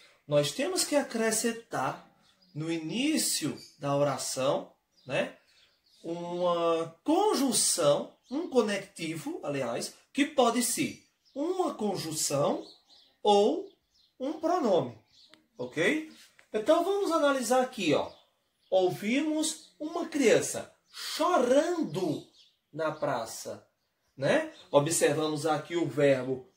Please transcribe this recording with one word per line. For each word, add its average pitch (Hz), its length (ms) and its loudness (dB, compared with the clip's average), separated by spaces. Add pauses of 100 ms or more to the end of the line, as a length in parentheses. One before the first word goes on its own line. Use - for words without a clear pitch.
(280)
Nós 147 240 2
temos 359 320 -2
que - 120 -2
acrescentar 226 1120 -2 (460)
no 156 160 -6
início 175 840 -2 (220)
da 143 180 -2
oração, 143 800 -2 (320)
né, 165 320 -4 (640)
uma 170 1000 -2
conjunção, 262 1120 2 (140)
um 311 180 -6
conectivo, 208 920 -2
aliás, 135 500 -4 (180)
que 277 140 2
pode 240 380 2
ser - 420 -4 (300)
uma 339 400 -2
conjunção 160 880 -2 (560)
ou 208 480 4 (500)
um 294 200 -6
pronome, 214 580 0 (640)
ok? 214 520 -2 (400)
Então 311 320 2
vamos 392 280 0
analisar 262 500 2
aqui, 185 320 0
ó. - 180 0 (580)
Ouvimos 247 1080 0
uma 330 280 -6
criança 175 680 2 (160)
chorando 320 1400 0 (480)
na 156 180 -2
praça, 120 760 -6 (500)
né? 220 340 0 (200)
Observamos 151 760 2
aqui 156 300 -2
o 165 120 0
verbo 131 680 2